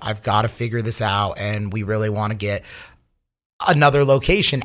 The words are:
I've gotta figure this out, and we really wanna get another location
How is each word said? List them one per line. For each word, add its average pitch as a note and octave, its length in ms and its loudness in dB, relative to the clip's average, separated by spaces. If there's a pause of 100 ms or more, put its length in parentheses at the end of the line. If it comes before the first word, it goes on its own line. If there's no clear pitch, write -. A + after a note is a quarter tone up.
I've G#2+ 200 -6
gotta A2 260 2
figure A#2 340 -4
this A2 180 -4
out, G2+ 380 -2
and G#2 340 -6
we G#2 120 -4
really G#2+ 260 -2
wanna G#2 240 -2
get G2+ 300 -4 (1000)
another C#3+ 380 6
location C#3 600 2